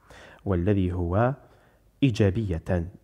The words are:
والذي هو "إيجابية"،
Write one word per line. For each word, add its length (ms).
والذي 480
هو 400
"إيجابية"، 840